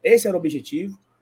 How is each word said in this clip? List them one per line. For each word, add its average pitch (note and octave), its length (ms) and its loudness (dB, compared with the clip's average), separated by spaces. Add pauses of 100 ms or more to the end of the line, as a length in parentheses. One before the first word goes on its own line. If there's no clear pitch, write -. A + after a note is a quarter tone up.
esse A3+ 240 4
era F#3+ 100 0
o - 20 -4
objetivo, D#3+ 600 -6 (220)